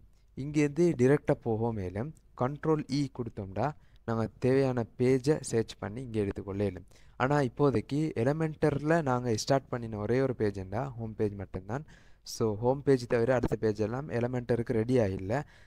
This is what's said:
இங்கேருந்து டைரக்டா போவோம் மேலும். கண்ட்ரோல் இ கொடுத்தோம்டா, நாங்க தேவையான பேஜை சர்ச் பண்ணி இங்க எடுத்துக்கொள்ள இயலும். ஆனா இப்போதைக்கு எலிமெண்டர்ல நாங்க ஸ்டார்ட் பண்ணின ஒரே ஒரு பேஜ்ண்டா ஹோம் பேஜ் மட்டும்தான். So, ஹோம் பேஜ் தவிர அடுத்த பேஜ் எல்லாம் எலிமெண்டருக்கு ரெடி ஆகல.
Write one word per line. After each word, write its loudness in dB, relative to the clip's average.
இங்கேருந்து 2
டைரக்டா 4
போவோம் 0
மேலும். -6
கண்ட்ரோல் 0
இ 0
கொடுத்தோம்டா, -4
நாங்க 0
தேவையான 2
பேஜை 2
சர்ச் -2
பண்ணி -8
இங்க -4
எடுத்துக்கொள்ள -4
இயலும். -2
ஆனா 2
இப்போதைக்கு 0
எலிமெண்டர்ல 0
நாங்க 0
ஸ்டார்ட் 0
பண்ணின -6
ஒரே 0
ஒரு 0
பேஜ்ண்டா -2
ஹோம் -10
பேஜ் 0
மட்டும்தான். -8
So, -2
ஹோம் 0
பேஜ் 4
தவிர 2
அடுத்த 0
பேஜ் 0
எல்லாம் -2
எலிமெண்டருக்கு -2
ரெடி 2
ஆகல. 0